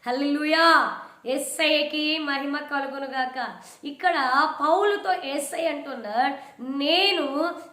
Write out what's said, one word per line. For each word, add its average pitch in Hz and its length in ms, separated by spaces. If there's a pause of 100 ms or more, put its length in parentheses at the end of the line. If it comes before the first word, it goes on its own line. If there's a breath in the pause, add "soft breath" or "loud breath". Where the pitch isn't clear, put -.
హల్లెలూయా! 294 880 (280 loud breath)
యేసయ్యకి 302 920
మహిమ 285 400
కలుగునుగాక. 262 1000 (280 loud breath)
ఇక్కడ 285 460 (320)
పౌలుతో 381 500
యేసయ్య 320 580
అంటున్నాడు, 269 920
"నేను 311 960 (160)